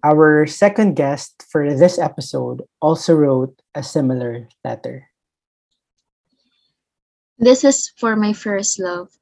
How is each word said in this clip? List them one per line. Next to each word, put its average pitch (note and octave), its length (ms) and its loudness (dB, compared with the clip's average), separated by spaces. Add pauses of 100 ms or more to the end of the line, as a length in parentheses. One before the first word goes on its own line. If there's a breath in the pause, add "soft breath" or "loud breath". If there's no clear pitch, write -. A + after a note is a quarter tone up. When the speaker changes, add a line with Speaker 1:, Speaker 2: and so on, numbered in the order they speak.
Speaker 1:
Our D3+ 400 4
second G3+ 480 0
guest C#3 560 -6
for D3 240 -2
this F3 240 4
episode C3 640 -6 (180)
also D#3+ 360 2
wrote C3+ 420 0 (160)
a D3 80 -10
similar B2 680 -4 (160)
letter. B2 460 -14 (2250)
Speaker 2:
This B3 280 4
is - 320 2
for A3+ 180 -2
my G#3+ 160 0
first G3+ 480 -6
love. F3 320 -10 (100)